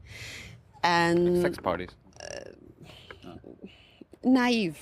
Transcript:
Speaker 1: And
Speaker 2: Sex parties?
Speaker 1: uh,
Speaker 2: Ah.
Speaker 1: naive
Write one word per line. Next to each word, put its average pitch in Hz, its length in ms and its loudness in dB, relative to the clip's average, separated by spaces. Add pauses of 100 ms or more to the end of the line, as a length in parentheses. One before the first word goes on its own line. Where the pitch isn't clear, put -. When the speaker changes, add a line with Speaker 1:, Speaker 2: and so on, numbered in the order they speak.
(800)
Speaker 1:
And 175 600 4
Speaker 2:
Sex 175 160 -2
parties? 90 320 -4 (320)
Speaker 1:
uh, - 300 -14 (720)
Speaker 2:
Ah. - 100 -18 (880)
Speaker 1:
naive 247 580 2